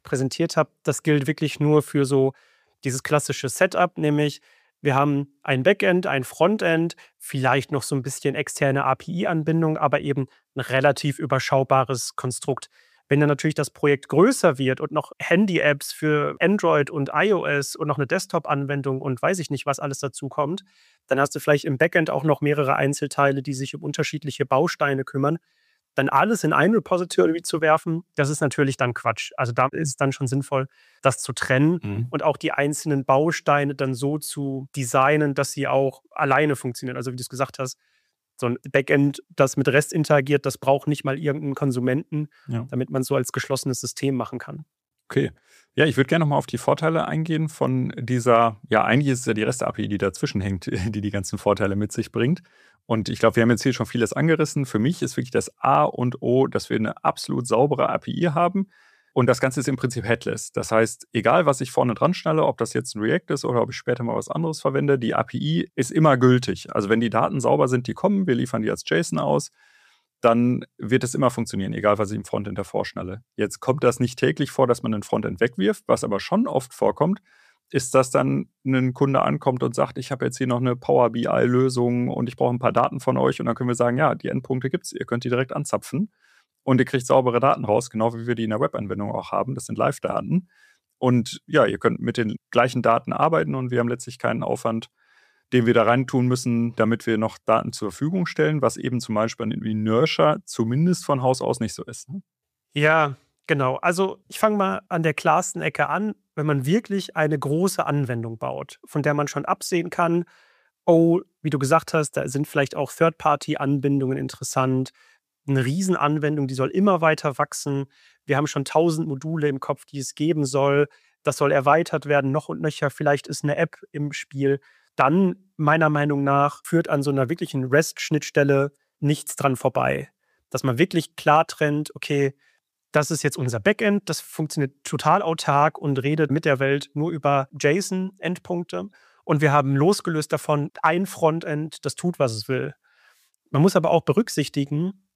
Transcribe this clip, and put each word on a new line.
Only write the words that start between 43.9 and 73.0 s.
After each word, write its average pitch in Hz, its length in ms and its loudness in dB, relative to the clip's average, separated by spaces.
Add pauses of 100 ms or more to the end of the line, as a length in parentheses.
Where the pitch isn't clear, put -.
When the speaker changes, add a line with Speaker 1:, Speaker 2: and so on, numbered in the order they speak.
Speaker 1:
machen 123 220 -6
kann. 147 280 -14 (440)
Speaker 2:
Okay. - 220 0 (440)
Ja, 147 100 4
ich 147 100 2
würd 135 140 2
gerne 165 140 2
noch 147 60 2
mal 143 80 2
auf 143 100 -2
die - 100 -6
Vorteile 160 500 0
eingehen 160 400 -2
von 131 500 -2
dieser, 117 640 2 (100)
ja, 110 140 4
eigentlich 135 300 2
ist 123 60 -2
es - 80 -10
ja 117 60 2
die 107 100 -2
rest-A - 280 -2
P 110 120 -6
I, 107 40 -4
die 101 100 -2
dazwischen 98 440 -2
hängt, 98 260 -4
<laughs> 107 260 -4
die 104 80 -4
die 101 100 -4
ganzen 101 260 -6
Vorteile 101 400 0
mit 104 160 -4
sich - 180 -4
bringt. 127 300 0 (460)
Und 110 220 0
ich 113 80 -4
glaub, 113 180 4
wir 120 60 6
haben 113 80 6
jetzt 117 140 2
hier 131 100 2
schon 110 140 -4
vieles 117 260 -2
angerissen. 151 540 0
Für - 100 -2
mich 131 240 0
ist - 160 -4
wirklich 127 140 -4
das - 260 -2
A 143 280 2
und - 360 -2
O, 127 240 4
dass - 240 -4
wir 120 80 0
eine 110 260 -4
absolut 139 440 -4
saubere 131 420 2
A - 80 -2
P - 140 -10
I 170 180 0
haben. 175 400 -2 (420)
Und 127 160 2
das 127 120 4
Ganze 131 200 -2
ist 131 80 -4
im 131 80 0
Prinzip 123 300 -4
headless. 113 460 -2
Das - 200 -6
heißt, 113 400 0
egal, 147 340 2
was 139 160 2
ich 131 100 -6
vorne 127 220 2
dran 156 200 2
schnalle, 156 300 0
ob 147 140 0
das - 160 -4
jetzt - 220 -4
ein 107 60 -6
React 151 320 0
ist 135 120 -4
oder 123 160 0
ob 110 100 -2
ich 123 40 -10
später 123 280 -4
mal 117 120 -2
was 110 140 -6
anderes 160 320 -4
verwende, 139 380 2
die 113 160 -2
A - 80 0
P - 140 -8
I 156 380 -2
ist 127 160 -2
immer 156 260 6
gültig. 123 560 2
Also 101 160 0
wenn 113 100 4
die 117 100 0
Daten 135 300 0
sauber 135 280 4
sind, 127 200 0
die - 60 -2
kommen, 196 340 0
wir 131 80 4
liefern 123 260 -2
die 107 80 -2
als - 160 -4
json 165 340 -2
aus, 143 320 0 (720)
dann 120 420 4 (140)
wird 120 260 0
es 123 120 -4
immer 127 140 2
funktionieren, 104 440 -4
egal, 104 240 2
was 101 140 -2
ich 107 60 -4
im 104 80 -8
Frontend 104 320 -6
davor 101 280 -4
schnalle. 95 380 -10 (120)